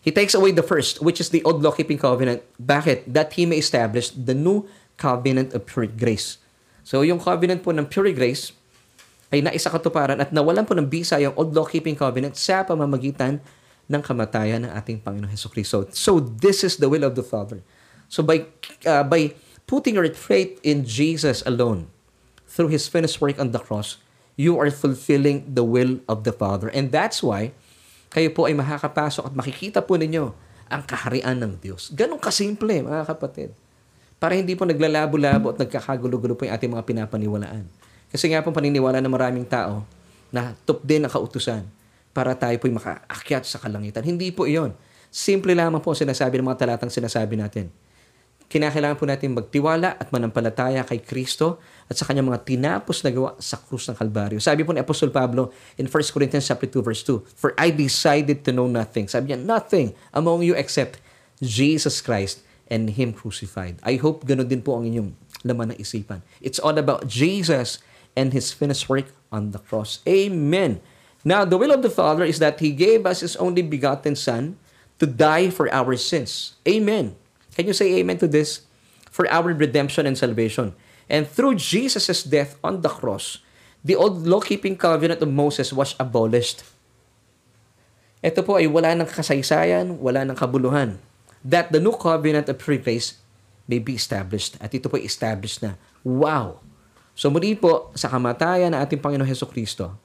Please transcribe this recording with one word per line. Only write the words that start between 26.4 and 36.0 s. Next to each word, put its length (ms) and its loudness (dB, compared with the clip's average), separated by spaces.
And 180 -2
that's 320 -2
why 320 -2
kayo 240 0
po 160 2
ay 80 0
makakapasok 720 -4
at 80 -12
makikita 480 -4
po 80 2
ninyo 400 -2
ang 160 -6
kaharian 560 -4
ng 240 -6
Diyos. 320 -14
Ganun 240 0
kasimple, 640 -2
mga 240 -4
kapatid. 480 -8
Para 160 0
hindi 240 -2
po 80 0
naglalabo-labo 880 2
at 80 -4
nagkakagulo-gulo 720 -4